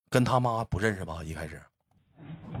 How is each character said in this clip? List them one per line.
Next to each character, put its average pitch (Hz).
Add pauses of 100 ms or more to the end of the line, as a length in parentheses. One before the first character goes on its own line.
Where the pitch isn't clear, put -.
跟 127
他 123
妈 117
不 -
认 107
识 92
吧？ 80
一 80
开 80
始。 82 (1000)